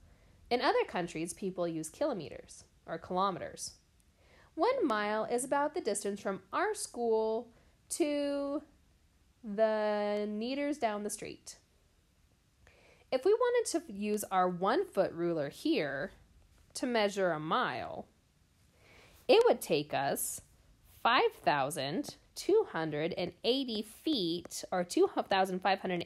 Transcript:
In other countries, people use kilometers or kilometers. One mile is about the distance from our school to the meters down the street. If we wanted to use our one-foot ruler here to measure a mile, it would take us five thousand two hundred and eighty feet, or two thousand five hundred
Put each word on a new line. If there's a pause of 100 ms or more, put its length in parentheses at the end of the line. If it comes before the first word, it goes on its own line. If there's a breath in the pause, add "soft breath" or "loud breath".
(500 soft breath)
In
other
countries,
people
use
kilometers (240)
or
kilometers. (840 soft breath)
One
mile
is
about
the
distance
from (100)
our
school (440 soft breath)
to (800)
the
meters
down
the
street. (1500 soft breath)
If
we
wanted
to
use
our
one-foot
ruler
here (640)
to
measure
a
mile, (1200 loud breath)
it
would
take
us (600)
five (120)
thousand (200)
two
hundred
and (100)
eighty
feet,
or
two (200)
thousand
five
hundred